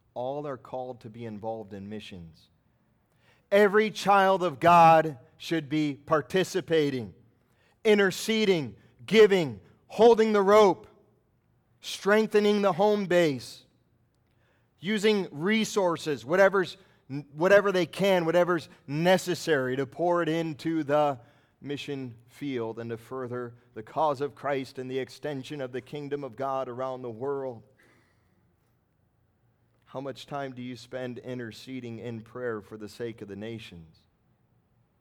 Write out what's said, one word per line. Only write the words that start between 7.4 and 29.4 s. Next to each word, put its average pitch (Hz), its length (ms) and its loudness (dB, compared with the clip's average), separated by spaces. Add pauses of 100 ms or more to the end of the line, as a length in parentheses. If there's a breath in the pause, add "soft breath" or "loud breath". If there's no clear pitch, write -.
interceding, 202 920 2 (300 soft breath)
giving, 185 540 6 (280 soft breath)
holding 220 460 6
the 208 80 4
rope, 202 460 6 (960)
strengthening 208 800 2
the 196 120 2
home 208 320 2
base, 165 580 0 (1160)
using 202 520 0
resources, 170 920 -2
whatever's, 185 520 2 (580 soft breath)
whatever 196 360 4
they 180 140 0
can, 185 400 0
whatever's 170 420 2 (200 loud breath)
necessary 156 880 0
to 135 100 -2
pour 170 380 -2
it 156 60 -2
into 160 540 -4
the 143 360 0 (420 soft breath)
mission 135 540 -10 (120)
field 117 520 -8
and 117 100 -10
to 113 80 -8
further 123 560 -10 (220 soft breath)
the 110 80 -12
cause 143 380 -2
of 143 120 -6
Christ 135 460 -8
and 127 100 -12
the 131 100 -6
extension 139 640 -10
of 127 100 -10
the 127 100 -8
kingdom 143 420 -10
of 123 120 -14
God 135 320 -6
around 127 340 -8
the 123 80 -10
world. 131 520 -8 (2250 soft breath)